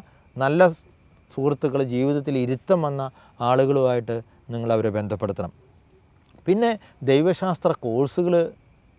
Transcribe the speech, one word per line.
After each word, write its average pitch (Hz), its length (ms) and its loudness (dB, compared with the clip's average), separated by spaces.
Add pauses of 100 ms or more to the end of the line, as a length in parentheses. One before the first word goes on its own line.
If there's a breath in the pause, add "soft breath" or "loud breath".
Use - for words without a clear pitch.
(440 soft breath)
നല്ല 147 180 4 (720)
സുഹൃത്തുക്കൾ, 139 480 -2 (120)
ജീവിതത്തിൽ 139 420 -2 (100)
ഇരുത്തം 131 420 0
വന്ന 139 140 -6 (480 soft breath)
ആളുകളുമായിട്ട് 127 680 2 (380 soft breath)
നിങ്ങളവരെ 113 440 0
ബന്ധപ്പെടുത്തണം. 101 540 -6 (960)
പിന്നെ 226 240 2 (400 soft breath)
ദൈവശാസ്ത്ര 170 600 2 (140)
കോഴ്സുകൾ 139 500 0 (640)